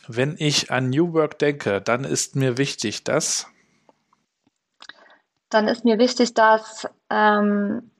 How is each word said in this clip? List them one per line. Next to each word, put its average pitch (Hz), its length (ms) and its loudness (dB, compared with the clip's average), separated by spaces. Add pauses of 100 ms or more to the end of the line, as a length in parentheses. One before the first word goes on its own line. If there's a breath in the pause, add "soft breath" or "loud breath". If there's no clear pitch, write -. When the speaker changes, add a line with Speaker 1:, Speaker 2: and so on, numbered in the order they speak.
Speaker 1:
Wenn 131 320 -2
ich 147 320 -2
an 127 180 -2
New 160 240 0
Work 156 240 -2
denke, 143 420 -2
dann 120 240 -2
ist - 320 -6
mir 131 220 0
wichtig, - 460 -6
dass - 440 -4 (2000 loud breath)
Speaker 2:
Dann 214 180 2
ist - 180 -2
mir 220 140 4
wichtig, 247 340 2
dass, 220 540 2 (240)
ähm, 208 880 0